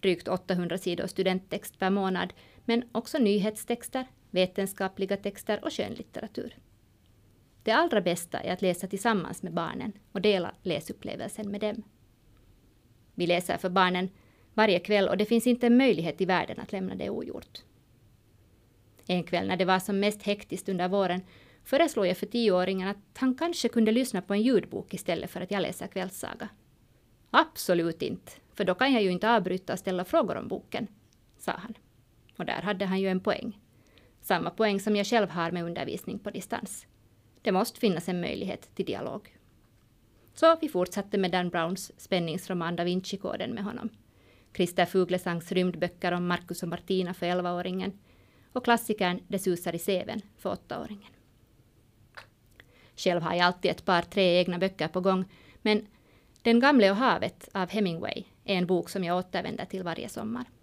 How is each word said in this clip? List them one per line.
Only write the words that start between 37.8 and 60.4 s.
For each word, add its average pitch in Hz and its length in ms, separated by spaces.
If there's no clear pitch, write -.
finnas 180 280
en 180 120
möjlighet - 540
till 185 100
dialog. - 520
Så 330 260
vi 311 80
fortsatte 196 500
med 190 120
Dan 180 200
Browns 170 500
spänningsroman 175 760
Da 170 80
Vinci-koden - 680
med 202 100
honom. 208 240
Christer 175 320
Fuglesangs 180 680
rymdböcker 175 600
om 175 140
Marcus 175 360
och 175 60
Martina 180 460
för - 120
elvaåringen 180 640
och 254 120
klassikern 208 640
Det 190 100
susar 175 360
i 170 40
säven 190 420
för - 120
åttaåringen. - 640
Själv 175 260
har 170 120
jag 175 120
alltid 175 240
ett - 140
par, 175 180
tre 180 360
egna 175 200
böcker 185 300
på 185 120
gång, 185 240
men 214 240
Den 233 140
gamle 254 300
och 196 60
havet 180 560
av 185 160
Hemingway 180 560
är 202 100
en 180 120
bok 175 220
som 190 160
jag 175 140
återvänder 190 460
till 185 180
varje 170 260
sommar. 226 360